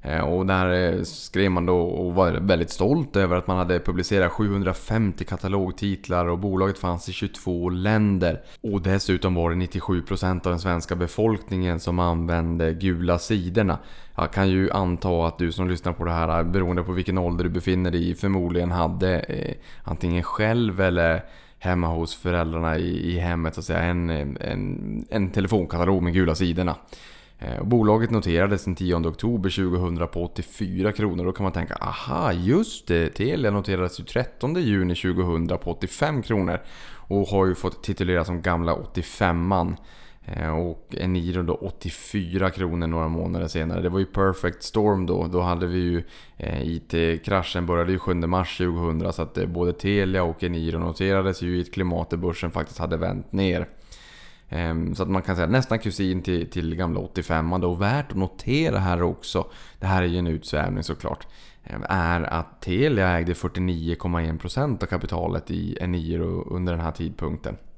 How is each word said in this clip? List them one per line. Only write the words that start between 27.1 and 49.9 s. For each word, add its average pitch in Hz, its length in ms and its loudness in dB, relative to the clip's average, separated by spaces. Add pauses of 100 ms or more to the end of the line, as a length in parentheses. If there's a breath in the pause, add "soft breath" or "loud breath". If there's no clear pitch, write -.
Eh, 60 200 -6
och - 80 -4
bolaget 110 440 6
noterades 95 540 2
den 90 100 -2
tionde 85 340 2
oktober 98 420 0
tjugohundra 87 560 0
på 87 180 -4
åttiofyra 92 680 -4
kronor. 87 320 0
Då 92 80 0
kan 101 120 -4
man 92 80 0
tänka, - 220 -4
aha, - 580 -2
just 113 560 0
det, 82 200 4
Telia 123 420 0
noterades 95 500 -2
ju - 40 -12
trettonde 127 560 -2
juni 98 340 2
tjugohundra 87 600 0
på - 140 -6
åttiofem 135 520 -2
kronor 90 380 0 (300 loud breath)
och - 380 -2
har 98 180 4
ju 90 80 4
fått - 280 -4
tituleras 87 440 2
som 87 160 -4
gamla 85 320 2
åttiofemman. 87 1040 0 (480 loud breath)
Eh, 80 340 -4
och 87 400 -6
Eniro 90 440 0
då 85 120 0
åttiofyra 92 960 -4
kronor 85 360 -2
några 82 220 0
månader 85 400 -2
senare. 82 340 -2
Det 87 60 0
var 90 100 0
ju 95 60 2
perfect 95 580 0
storm 104 440 2
då. 87 200 0
Då 90 140 0
hade 90 260 0
vi 87 120 0
ju, 87 240 0 (340 loud breath)
eh, 76 260 -4
I 80 180 -4
T-kraschen 85 840 0
började 85 260 2
ju 92 60 2
sjunde 87 280 0
mars 90 220 2
tjugohundra, 85 640 -2
så 85 100 -4
att, 80 160 -6
eh, 92 80 0
både 87 260 0
Telia 95 500 2